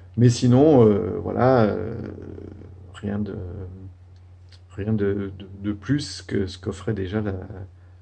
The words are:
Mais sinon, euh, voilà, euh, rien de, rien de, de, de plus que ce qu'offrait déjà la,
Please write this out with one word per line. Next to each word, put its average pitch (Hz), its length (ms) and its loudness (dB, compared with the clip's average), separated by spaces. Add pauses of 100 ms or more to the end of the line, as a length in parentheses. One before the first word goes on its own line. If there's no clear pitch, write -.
(160)
Mais 120 140 6
sinon, 127 580 6
euh, 98 360 2
voilà, 113 400 4
euh, 98 320 -2 (1000)
rien 104 240 -6
de, 101 160 -6 (1400)
rien 110 180 -2
de, 101 460 -2
de, - 80 -16 (160)
de 104 100 -2
plus 139 480 -6
que 104 240 -4
ce - 140 -10
qu'offrait - 340 -6
déjà 98 280 -4
la, 101 120 -4 (680)